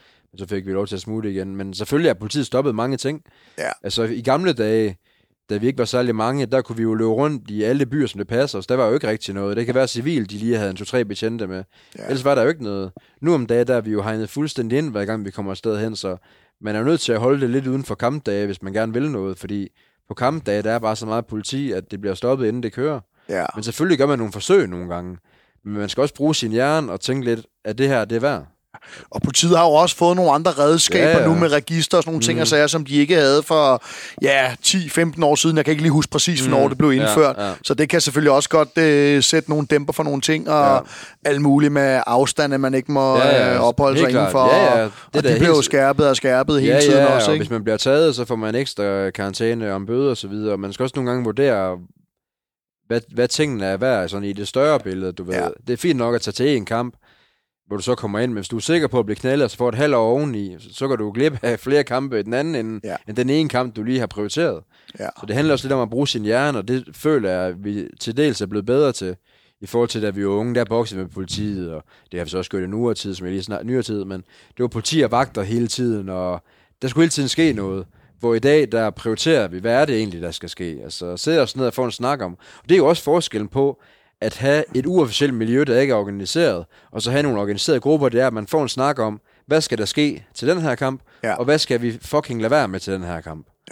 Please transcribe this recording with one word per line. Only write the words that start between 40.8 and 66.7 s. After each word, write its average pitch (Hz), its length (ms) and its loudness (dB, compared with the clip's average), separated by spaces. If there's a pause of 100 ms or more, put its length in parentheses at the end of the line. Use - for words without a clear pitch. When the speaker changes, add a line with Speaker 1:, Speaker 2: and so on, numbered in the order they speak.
Speaker 2:
alt 143 160 2
muligt 143 320 4
med 135 340 2
afstande, 139 500 2
man 135 160 0
ikke 135 180 -2
må, 135 260 2
Speaker 1:
Ja, 131 100 4
ja. 127 280 4
Speaker 2:
øh, 123 60 2
opholde 135 340 4
Speaker 1:
Helt 143 100 4
Speaker 2:
sig 127 60 2
Speaker 1:
klart. 123 100 4
Speaker 2:
indenfor. 127 260 4
Speaker 1:
Ja, - 160 8 (140)
ja. 110 80 2
Speaker 2:
Og, 104 60 -4 (220)
Speaker 1:
Det 147 40 0
Speaker 2:
og 151 60 0
Speaker 1:
der 135 60 4
Speaker 2:
de 117 60 4
bliver 147 140 4
jo 165 60 8
Speaker 1:
helt 143 100 4
Speaker 2:
skærpet 139 440 4
og 131 60 4
skærpet 135 460 2
hele 123 140 4
Speaker 1:
Ja, 147 60 6
Speaker 2:
tiden 139 160 6
Speaker 1:
ja, 139 80 6 (100)
Speaker 2:
også, - 120 2
Speaker 1:
og 156 60 2
Speaker 2:
ikke? 156 100 -2
Speaker 1:
hvis - 80 -6
man 110 120 -4
bliver 107 140 0
taget, 143 380 4
så 120 100 -4
får 120 100 -4
man 110 200 -2
ekstra 101 540 -2
karantæne 107 640 -2
og 98 60 -4
en 98 80 -6
bøde 131 260 0
og 117 60 -4
så 101 100 -10
videre. 104 300 -4
Man 98 160 -6
skal 127 100 -4
også 131 120 -4
nogle 127 160 -2
gange 123 120 -2
vurdere, 104 540 0 (1120)
hvad, 117 140 0 (120)
hvad 120 140 0
tingene 127 380 -2
er 95 120 -2
værd, 104 320 0
sådan 101 200 -8
i 101 40 -4
det 101 140 -8
større 143 320 2
billede, 95 320 -6
du 90 120 -12
ved. 90 120 -6
Speaker 2:
Ja. - 120 -2 (200)
Speaker 1:
Det 123 60 0
er 120 40 -6
fint 165 200 0
nok 120 180 0
at 110 60 0
tage 104 100 -6
til 135 260 2
en 101 80 -4
kamp, 120 300 -4 (800)
hvor 104 40 -4
du 92 60 -8
så 123 120 0
kommer 107 240 -4
ind, 123 120 0
men 110 60 -6
hvis 98 100 -8
du 120 80 -8
er 110 60 -4
sikker 160 260 0
på 127 120 0
at 110 60 2
blive 104 100 -4
knaldet, 135 300 0
og 107 60 -2
så - 60 -18
får 123 120 0
et 110 60 -4
halvt 143 200 2
år 113 160 4
oveni, 113 480 -4
så, 107 140 -20
så 135 140 -6
går 135 80 0
du 107 160 -4
glip 139 300 2
af 117 180 -2
flere 143 240 2
kampe 127 360 -2
i 101 40 -2
den 110 100 -6
anden 151 220 -2
ende, 110 280 -6
Speaker 2:
Ja. 92 120 -8 (120)
Speaker 1:
end 107 80 -8
den 123 140 0
ene 151 200 2
kamp, 127 260 -4
du 107 80 -6
lige 127 160 0
har 113 80 -2
prioriteret. 104 560 -4 (360)
Speaker 2:
Ja. 104 80 -8 (120)
Speaker 1:
Så - 60 -16
det 107 100 -4
handler 151 180 2
også 135 140 -2
lidt 135 60 2
om 131 80 2
at 110 80 -2
bruge 131 180 -2
sin 113 160 -4
hjerne, 127 340 0
og 98 100 -6
det 127 160 -2 (100)